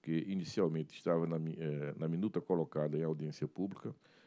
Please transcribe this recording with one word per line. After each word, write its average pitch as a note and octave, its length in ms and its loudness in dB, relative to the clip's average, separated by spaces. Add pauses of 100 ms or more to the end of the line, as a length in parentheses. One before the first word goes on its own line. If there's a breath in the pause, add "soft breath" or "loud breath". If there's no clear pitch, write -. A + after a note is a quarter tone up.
que D#2+ 240 0
inicialmente E2+ 680 0
estava E2+ 320 2
na E2 140 0
mi-, D#2+ 180 -2
eh, D2 400 -2
na D#2+ 120 -2
minuta F2+ 320 2
colocada D#2 560 2
em D#2 80 2
audiência D2+ 440 -2
pública - 460 -6 (320 soft breath)